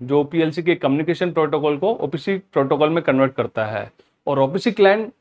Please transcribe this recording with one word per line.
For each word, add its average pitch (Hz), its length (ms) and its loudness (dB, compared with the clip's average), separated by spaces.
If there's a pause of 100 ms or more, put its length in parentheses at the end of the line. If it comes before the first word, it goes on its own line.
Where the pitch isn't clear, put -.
जो 143 200 2
पीएलसी 160 400 -2
के 165 120 2
कम्युनिकेशन 160 560 -2
प्रोटोकॉल 151 460 0
को 190 160 0
ओपीसी 160 440 -4
प्रोटोकॉल 147 520 2
में 165 140 0
कन्वर्ट 135 300 2
करता 113 320 -4
है, 107 260 -6 (360)
और 139 120 0
ओपीसी 170 320 0
क्लाइंट 202 500 2